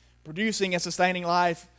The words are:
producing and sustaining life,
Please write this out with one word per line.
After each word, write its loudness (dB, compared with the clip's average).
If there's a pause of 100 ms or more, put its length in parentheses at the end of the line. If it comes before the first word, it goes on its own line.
(240)
producing -2
and -2
sustaining 0
life, 0 (120)